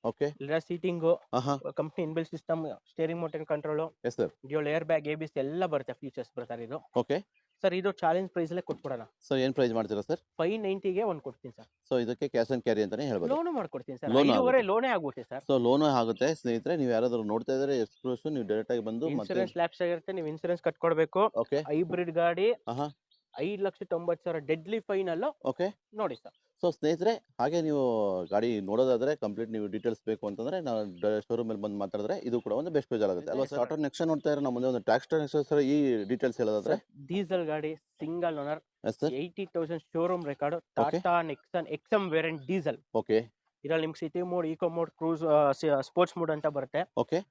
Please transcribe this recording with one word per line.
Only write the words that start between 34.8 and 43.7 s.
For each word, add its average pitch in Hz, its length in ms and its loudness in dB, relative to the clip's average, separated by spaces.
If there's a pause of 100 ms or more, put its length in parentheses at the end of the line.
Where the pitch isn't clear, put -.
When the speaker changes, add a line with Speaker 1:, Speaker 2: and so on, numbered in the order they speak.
Speaker 1:
Nexon 147 280 -2
ಸರ್. 147 140 4
ಈ 139 140 4 (280)
ಡೀಟೇಲ್ಸ್ 120 340 -2
ಹೇಳೋದಾದ್ರೆ? 107 400 0
Speaker 2:
ಸರ್, 139 300 -18
ಡೀಸೆಲ್ 180 380 -2
ಗಾಡಿ, 151 300 -4 (240)
ಸಿಂಗಲ್ 165 400 -4
ಓನರ್. 147 220 -6 (240)
Speaker 1:
ಎಸ್ 117 140 -4
ಸರ್. 147 140 0
Speaker 2:
ಏಯ್ಟಿ 180 320 -6
ತೌಸಂಡ್ 165 380 -6
ಶೋರೂಮ್ 175 420 -2
ರೆಕಾರ್ಡ್. 143 320 -2 (220)
Speaker 1:
ಓಕೆ. 156 180 2
Speaker 2:
Tata 175 300 2
Nexon 156 420 -6
ಎಕ್ಸ್ - 240 -4
ಎಂ 196 160 2
ವೇರಿಯಂಟ್ 160 360 -2
ಡೀಸೆಲ್. 151 340 -2 (140)
Speaker 1:
ಓಕೆ. 110 260 2 (440)
Speaker 2:
ಇದ್ರಲ್ಲಿ 160 200 0